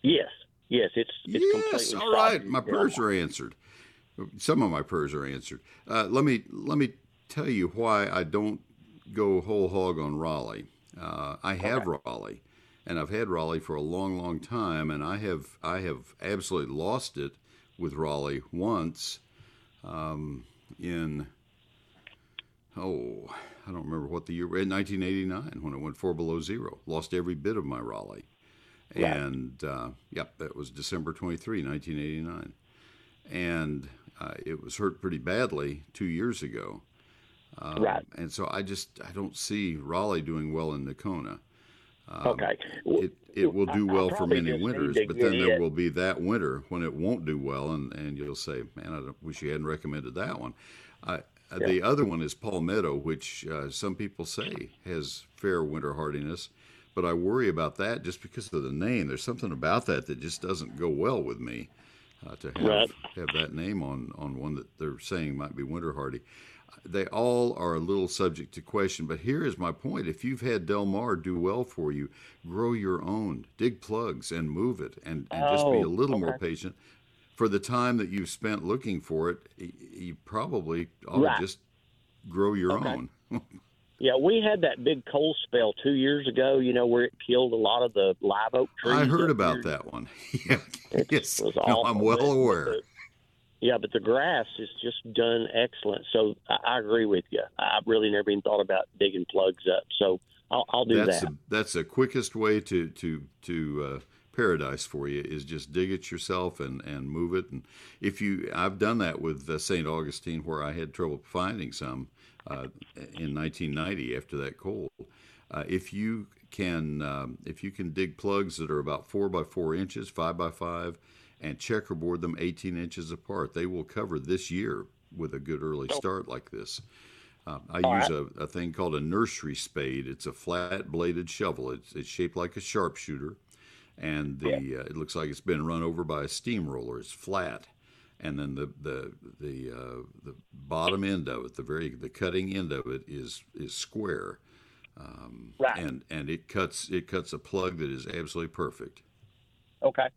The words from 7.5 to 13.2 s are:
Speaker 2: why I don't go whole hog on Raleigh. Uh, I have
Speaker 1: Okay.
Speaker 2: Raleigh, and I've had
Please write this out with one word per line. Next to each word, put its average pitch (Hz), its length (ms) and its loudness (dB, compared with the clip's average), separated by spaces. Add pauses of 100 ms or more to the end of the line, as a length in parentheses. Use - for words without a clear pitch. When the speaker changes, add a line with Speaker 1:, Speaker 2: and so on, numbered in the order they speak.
Speaker 2:
why 104 400 4
I 92 140 2
don't 104 380 0 (500)
go 98 300 6
whole 98 280 4
hog 92 300 2
on 73 180 0
Raleigh. 67 480 -2 (340)
Uh, 78 440 -6
I 95 120 0
have 101 320 0
Speaker 1:
Okay. 73 180 0
Speaker 2:
Raleigh, 52 360 -8 (440)
and 85 140 -2
I've 76 100 -2
had 107 180 0